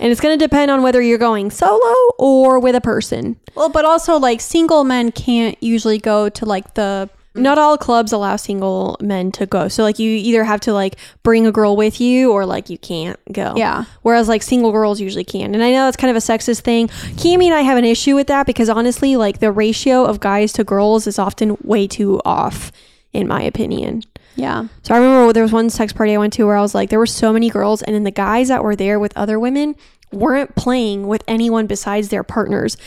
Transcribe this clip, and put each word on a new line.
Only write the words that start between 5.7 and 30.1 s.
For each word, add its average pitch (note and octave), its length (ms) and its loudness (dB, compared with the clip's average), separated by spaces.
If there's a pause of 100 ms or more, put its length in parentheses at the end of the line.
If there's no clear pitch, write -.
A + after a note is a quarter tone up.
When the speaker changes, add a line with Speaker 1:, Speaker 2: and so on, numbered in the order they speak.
Speaker 2:
go G#3 300 0
to, G#3 160 -8
like, G3+ 300 -6
the G3 340 -4 (280)
Speaker 1:
Not C#4 220 2
all D4+ 180 4
clubs A#3 360 0
allow G3+ 240 -2
single F#3+ 640 -4
men F#3+ 320 -4
to - 140 -6
go. F#3+ 220 -2
So, - 140 -2
like, G#3+ 160 0
you A3 120 -2
either A3 320 0
have G#3+ 180 -2
to, A#3 120 -2
like, G3 240 -2 (260)
bring A3+ 240 4
a G#3+ 60 2
girl G#3 240 2
with G#3+ 240 0
you B3 320 4
or, G3 140 0
like, - 240 -6
you E3+ 80 -12
can't E3+ 400 -10 (120)
go. G3 260 -6
Speaker 2:
Yeah. A3+ 280 -2 (180)
Speaker 1:
Whereas, A#3 260 2
like, A3 140 0
single A#3 300 0
girls G#3+ 280 0
usually F#3+ 240 -6
can. G3 300 -6
And A3 80 0
I A#3+ 80 2
know C4 140 4
that's C4 120 0
kind B3+ 140 2
of A#3 60 0
a A3+ 40 0
sexist A3+ 400 -2
thing. A#3 280 0 (280)
Cammy F4+ 280 4
and E4+ 100 4
I D4+ 60 2
have C4+ 160 2
an A#3+ 80 4
issue A#3+ 300 2
with C#4 140 2
that C#4 180 0
because, A#3 220 0
honestly, B3 480 0
like, G#3+ 240 0
the G#3+ 120 2
ratio A3+ 520 2
of G#3 140 0
guys G#3 360 0
to G#3+ 100 -2
girls G#3 420 0
is G3+ 120 -4
often G#3 440 -2
way G#3 240 0
too G3 380 -2
off, - 480 -4 (400)
in G3+ 160 -4
my - 140 -4
opinion. - 600 -4 (320)
Speaker 2:
Yeah. B3 320 -6 (160)
Speaker 1:
So - 120 0
I A#3+ 40 4
remember B3 340 6
there A3+ 100 2
was A3 100 0
one A3+ 180 2
sex G#3+ 220 -4
party G#3+ 220 0
I G#3 40 0
went G#3 160 0
to A3+ 100 0
where G#3 120 2
I G3+ 40 2
was G3+ 140 -2
like, G3 160 -2
there A3 80 2
were A3+ 80 4
so A3 260 0
many A3+ 160 0
girls, G#3 340 -2
and G#3+ 120 -4
then G#3+ 100 -2
the G3 60 -4
guys G#3+ 380 0
that C4 140 0
were G#3 140 -2
there G3+ 220 -2
with G#3 180 -4
other G#3+ 240 -4
women C#4+ 360 -2 (360)